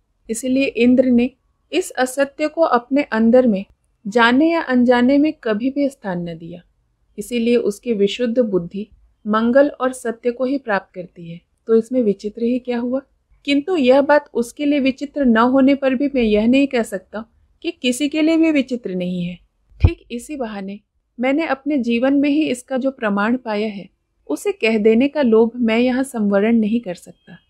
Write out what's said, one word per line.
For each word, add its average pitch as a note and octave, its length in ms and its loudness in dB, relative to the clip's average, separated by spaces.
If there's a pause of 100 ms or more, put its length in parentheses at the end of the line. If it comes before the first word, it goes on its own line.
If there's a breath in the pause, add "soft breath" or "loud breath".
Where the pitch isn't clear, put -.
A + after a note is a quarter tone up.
(300)
इसलिए B3+ 360 -2
इंद्र B3 400 2
ने B3 240 2 (420)
इस F4+ 200 -2
असत्य C#4 560 -4
को D4+ 140 -4
अपने C4+ 420 0
अंदर A3+ 440 2
में G3+ 180 0 (420)
जाने A#3+ 440 4
या E4 100 0
अनजाने B3 560 2
में D4+ 160 2
कभी A3+ 360 -4
भी C#4 200 -2
स्थान F3 400 -8
न E3 80 -12
दिया। E3+ 240 -18 (560)
इसीलिए A#3 380 -2
उसकी A#3 380 -2
विशुद्ध A3+ 460 0
बुद्धि F#3+ 480 -4 (400)
मंगल A#3 420 2
और C4 240 -6
सत्य A#3 380 -6
को A#3+ 140 -6
ही C4+ 120 -4
प्राप्त G3+ 380 -6
करती F3 360 -16
है, E3+ 100 -16 (260)
तो A3+ 80 2
इसमें A3+ 260 0
विचित्र G#3 420 -2
ही B3 160 0
क्या A#3+ 200 -6
हुआ? B3 220 -4 (440)
किंतु C#4+ 300 0
यह C4+ 260 4
बात D4 320 2
उसके A#3+ 320 -6
लिए D4 140 2
विचित्र C4+ 460 -2
न A3+ 120 4
होने C4 380 4
पर C4+ 200 -2
भी C#4 200 -2
मैं B3 80 2
यह G#3+ 240 2
नहीं C4+ 200 2
कह B3 160 -2
सकता G#3 420 -10 (380)
कि E4 80 -6
किसी B3+ 380 -4
के D#4 120 -2
लिए D#4+ 160 2
भी D#4+ 140 2
विचित्र B3 440 -4
नहीं F3+ 280 -6
है। F3 120 -8 (460)
ठीक - 300 0
इसी A#3+ 240 -12
बहाने G#3 440 -10 (400)
मैंने C#4 260 0
अपने C#4+ 320 -2
जीवन A#3 360 0
में C#4+ 160 2
ही D4 200 0
इसका C4 280 -6
जो C4 140 -2
प्रमाण A3 460 -2
पाया G#3+ 300 -4
है, G3+ 220 -12 (380)
उसे F4+ 240 -4
कह A3+ 260 -2
देने A3 300 4
का D4 140 -2
लोभ A3+ 340 4
मैं A3+ 240 0
यहाँ B3+ 240 0
संवरण G#3+ 520 0
नहीं A3 260 0
कर F3+ 120 -10
सकता। - 440 -20 (120)